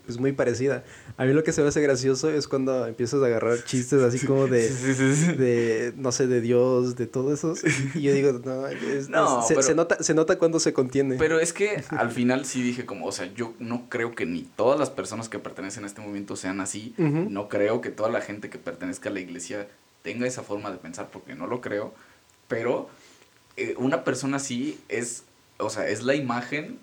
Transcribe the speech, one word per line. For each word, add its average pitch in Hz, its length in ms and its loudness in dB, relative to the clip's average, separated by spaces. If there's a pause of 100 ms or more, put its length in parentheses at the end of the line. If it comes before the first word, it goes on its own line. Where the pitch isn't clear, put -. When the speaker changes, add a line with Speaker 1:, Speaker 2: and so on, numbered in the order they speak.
Speaker 1:
pues, 120 120 -6
muy 139 140 2
parecida. 127 500 0 (360)
A 127 80 0
mí 135 80 6
lo 156 100 4
que 160 80 2
se 156 100 2
me 143 60 4
hace 147 140 2
gracioso 135 480 2
es 147 180 -2
cuando 131 380 0
empiezas 120 360 -2
a 127 40 4
agarrar 117 380 2
chistes 131 380 2
así 127 240 2
como 135 220 4
de, 123 200 6
Speaker 2:
Sí, 135 60 -2
sí, 131 200 2
sí, 135 200 4 (120)
sí. 175 100 4
Speaker 1:
de, 117 600 2
no 131 160 -2
sé, 131 140 2
de 123 140 4
Dios, 123 560 4
de 123 100 -2
todo 131 280 -2
eso. 160 200 -2 (400)
Y 160 80 -4
yo 139 100 4
digo, 135 320 4
"No, 131 220 -6
es, 139 420 -4
Speaker 2:
No, 170 340 4
Speaker 1:
es, 117 60 2
se, 156 60 4
Speaker 2:
pero 135 120 4
Speaker 1:
se 160 80 4
nota, 170 280 2
se 156 120 2
nota 160 240 4
cuando 165 220 4
se 160 120 2
contiene". 135 440 2
Speaker 2:
Pero 156 220 4
es 165 140 2
que 202 380 0
al 120 200 0
final 127 360 2
sí 127 160 -4
dije 120 240 -2
como, 90 200 -8
o 98 60 -2
sea, 90 220 -6
yo 117 240 -6
no 117 300 -6
creo 117 260 -4
que 104 120 -4
ni 85 160 -4
todas 127 380 2
las 135 100 0
personas 110 380 -8
que 104 100 -8
pertenecen 98 460 -10
a - 20 -8
este 101 140 -14
movimiento 101 360 -8
sean 95 240 -6
así. 104 380 -8
Speaker 1:
Ujú. 160 320 2
Speaker 2:
No 101 180 -6
creo 107 340 0
que 110 80 -8
toda 107 200 -2
la 110 120 -2
gente 104 280 -10
que - 80 -12
pertenezca - 520 -8
a - 20 -4
la 95 80 -6
iglesia 92 480 -10 (340)
tenga 120 240 -4
esa 123 160 -6
forma 101 280 -8
de 90 80 -10
pensar, 87 340 -12
porque - 220 -16
no 82 120 -10
lo 120 140 -4
creo. 107 320 -6 (560)
Pero, - 400 -2 (680)
eh, 113 200 -6
una 143 280 0
persona 139 340 -2
así 135 400 -6 (100)
es, 117 360 -6 (340)
o 104 100 -2
sea, 95 200 -2
es 107 140 -2
la 131 120 2
imagen 139 680 -4